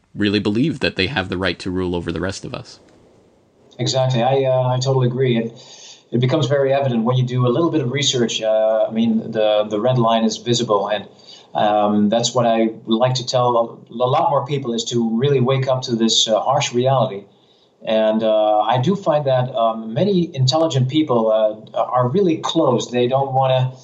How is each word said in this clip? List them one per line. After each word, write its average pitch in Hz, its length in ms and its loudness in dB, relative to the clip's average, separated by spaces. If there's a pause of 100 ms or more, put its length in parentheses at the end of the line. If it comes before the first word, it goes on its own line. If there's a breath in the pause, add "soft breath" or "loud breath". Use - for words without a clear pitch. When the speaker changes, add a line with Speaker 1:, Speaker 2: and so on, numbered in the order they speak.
(140)
Speaker 1:
really 104 260 0
believe 117 400 -2
that 87 160 -2
they 95 100 0
have 95 220 -4
the 92 100 -6
right 90 200 -4
to - 120 -8
rule 90 240 -2
over 85 160 -4
the 85 100 -6
rest 95 240 -6
of - 100 -10
us. - 260 -16 (960)
Speaker 2:
Exactly. 127 440 0
I, 135 220 2
uh, 127 240 0
I 127 100 -2
totally 131 280 0
agree. 120 320 0
It, 113 140 -4 (580 loud breath)
it 123 100 0
becomes 131 260 2
very 135 260 2
evident 127 320 0
when 127 120 0
you 127 60 2
do 123 240 0
a - 20 4
little 160 220 2
bit 151 120 0
of 123 100 -4
research. 131 500 -2
Uh, 110 460 2
I - 20 -6
mean, 110 400 0
the, 107 380 2
the 104 120 -2
red 127 180 2
line 113 260 2
is 110 140 -2
visible, 107 500 0
and, 101 180 -4 (480 loud breath)
um, 104 540 2
that's 120 260 0
what 120 120 2
I 113 200 2
would 110 300 -4
like 127 180 2
to - 120 -6
tell 123 300 0
a, - 360 -4
a 123 160 -2
lot 135 220 2
more 135 160 0
people, 127 280 -6
is 113 120 -4
to 113 320 -2
really 135 220 2
wake 131 280 0
up 127 140 -2
to 123 120 -4
this, 113 320 2
uh, 110 140 2
harsh 139 320 -2
reality. 120 520 0 (640 soft breath)
And, 110 360 2
uh, 107 380 2
I 117 200 2
do 175 160 0
find 151 300 0
that, 127 280 0
um, 113 400 -2
many 180 400 0
intelligent 135 540 0
people, 127 420 2
uh, 107 480 -2
are 123 300 0
really 165 300 0
closed. - 520 0
They 123 160 0
don't 135 280 0
wanna 131 380 2 (120 loud breath)